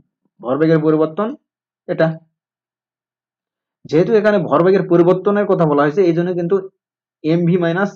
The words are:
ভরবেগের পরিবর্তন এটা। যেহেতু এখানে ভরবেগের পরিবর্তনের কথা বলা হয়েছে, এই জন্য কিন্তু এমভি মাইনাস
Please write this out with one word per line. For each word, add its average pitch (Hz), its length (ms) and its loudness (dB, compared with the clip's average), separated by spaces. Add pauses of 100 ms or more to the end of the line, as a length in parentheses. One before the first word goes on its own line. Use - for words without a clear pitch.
(420)
ভরবেগের 156 400 0
পরিবর্তন 156 460 -2 (600)
এটা। 165 200 -2 (1800)
যেহেতু 170 280 0
এখানে 208 260 2
ভরবেগের 170 500 2
পরিবর্তনের 180 560 2
কথা 175 200 0
বলা 143 180 2
হয়েছে, 151 200 0
এই 170 140 2
জন্য 175 160 -2
কিন্তু 175 220 -2 (680)
এমভি 170 340 0
মাইনাস 180 380 -2